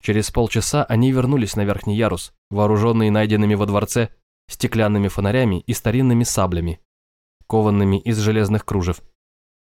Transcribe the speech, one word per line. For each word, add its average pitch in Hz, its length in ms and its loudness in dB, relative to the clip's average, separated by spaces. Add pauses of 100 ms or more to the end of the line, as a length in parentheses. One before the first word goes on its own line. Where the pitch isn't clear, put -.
Через 107 280 -2
полчаса 120 540 -2
они 123 260 2
вернулись 127 460 0
на 101 80 -2
верхний 101 320 -4
ярус, 107 360 -4 (180)
вооружённые 107 600 2
найденными 107 440 2
во 104 120 0
дворце 104 440 -2 (380)
стеклянными 104 600 0
фонарями 101 580 0
и - 60 -4
старинными 120 500 2
саблями, 90 580 -2 (680)
кованными 101 500 2
из 113 200 -2
железных 107 460 0
кружев. 90 380 -2 (640)